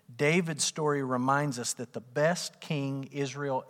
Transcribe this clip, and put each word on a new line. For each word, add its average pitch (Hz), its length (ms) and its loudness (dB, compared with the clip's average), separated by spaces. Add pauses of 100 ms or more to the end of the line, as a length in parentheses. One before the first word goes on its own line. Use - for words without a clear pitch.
(160)
David's 160 480 2
story 147 400 0
reminds 131 540 2
us 120 160 -4
that - 200 -8
the 113 80 -8
best - 600 0
king 139 500 -4
Israel 139 580 -4